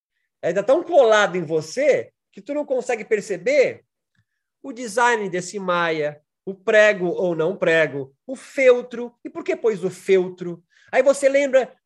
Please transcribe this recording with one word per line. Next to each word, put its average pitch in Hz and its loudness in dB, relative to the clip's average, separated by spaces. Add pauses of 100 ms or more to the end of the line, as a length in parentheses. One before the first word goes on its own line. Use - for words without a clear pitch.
(400)
é 165 -2
tá 190 -2
tão 277 2
colado 220 4
em 180 -2
você 160 -2 (180)
que - -20
tu 285 -10
não 294 -4
consegue 247 -4
perceber 202 -2 (760)
o 269 -14
design 226 -2
desse 180 -8
maia, 165 -2 (240)
o 190 -10
prego 208 2
ou 170 -2
não 165 -2
prego, 156 0
o 262 -12
feltro. 247 0 (120)
E 302 -14
por 330 -14
que 330 -4
pôs 220 -2
o 185 -4
feltro? 180 -2 (280)
Aí 254 4
você 269 2
lembra 269 0